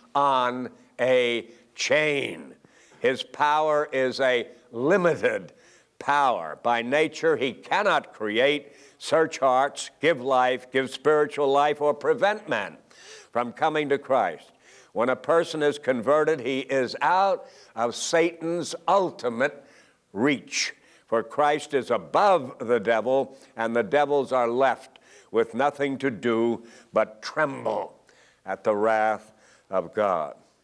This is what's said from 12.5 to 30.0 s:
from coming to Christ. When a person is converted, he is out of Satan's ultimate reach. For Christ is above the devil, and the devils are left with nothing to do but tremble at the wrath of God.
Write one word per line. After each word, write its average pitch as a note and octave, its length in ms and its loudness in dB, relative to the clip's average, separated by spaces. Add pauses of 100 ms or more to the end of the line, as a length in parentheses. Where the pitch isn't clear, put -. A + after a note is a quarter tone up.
from A#2+ 200 -4
coming D3 360 -2
to C#3 100 2
Christ. G#2+ 520 -2 (420)
When A2+ 160 0
a B2+ 80 0
person D#3+ 460 0
is D3 160 0
converted, D3 640 0
he C3 200 -4
is C3 400 -2
out F#3 460 2 (280)
of A#2 200 -2
Satan's E3+ 800 -2 (140)
ultimate D3 760 0 (480)
reach. - 640 -2 (320)
For A#2 160 0
Christ D3 520 0
is B2 160 -2
above C3 680 2
the A#2+ 220 0
devil, A#2 560 0 (200)
and A#2 180 -2
the A#2+ 80 4
devils C#3 500 0
are B2 160 2
left B2 500 -2 (320)
with A2+ 240 0
nothing C#3 440 -2
to C3+ 120 -2
do A#2 540 -2 (280)
but G#2+ 300 -2
tremble A#2+ 720 -4 (500)
at G2 200 -8
the A2 100 2
wrath G#2+ 580 0 (380)
of F2+ 240 -4
God. F2+ 400 0 (300)